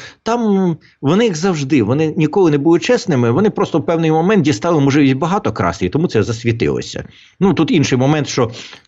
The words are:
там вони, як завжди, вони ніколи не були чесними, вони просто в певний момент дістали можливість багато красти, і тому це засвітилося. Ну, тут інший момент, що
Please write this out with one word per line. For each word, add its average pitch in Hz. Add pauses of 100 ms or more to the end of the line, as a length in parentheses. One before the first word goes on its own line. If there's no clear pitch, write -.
(220)
там 202 (240)
вони, 180
як 196
завжди, 151
вони 147
ніколи 160
не 147
були 165
чесними, 151
вони 190
просто 185
в 139
певний 165
момент 170
дістали 156
можливість 135
багато 170
красти, 92
і -
тому 156
це 107
засвітилося. 117 (360)
Ну, 180
тут 156
інший 143
момент, 139
що 120 (380)